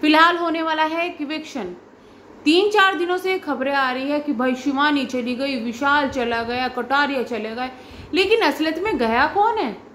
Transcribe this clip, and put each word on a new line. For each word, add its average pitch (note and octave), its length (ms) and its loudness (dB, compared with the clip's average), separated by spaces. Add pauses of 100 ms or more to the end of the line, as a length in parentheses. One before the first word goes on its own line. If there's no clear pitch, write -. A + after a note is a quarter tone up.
फिलहाल D#4+ 360 6
होने E4 240 -2
वाला D#4+ 220 0
है E4 380 -2
eviction। D4 420 -8 (840)
तीन F4+ 240 6
चार G4 260 4
दिनों F4+ 220 0
से F#4 220 -2
खबरें C#4 340 -2
आ C4+ 180 2
रही C4 200 -2
है D4 80 0
कि D4 140 -4
भाई B3+ 220 0
शिवानी C#4 500 0
चली B3 300 -4
गई, C4+ 240 -4
विशाल C#4 500 0
चला A#3 340 -2
गया, B3 240 -4
कटारिया C4 560 0
चले A3+ 320 -6
गए, B3+ 160 -6 (420)
लेकिन G4 280 2
असलियत D#4 380 0
में G4 180 -2
गया A#3 300 2
कौन G#4 300 2
है? B3+ 200 -4 (180)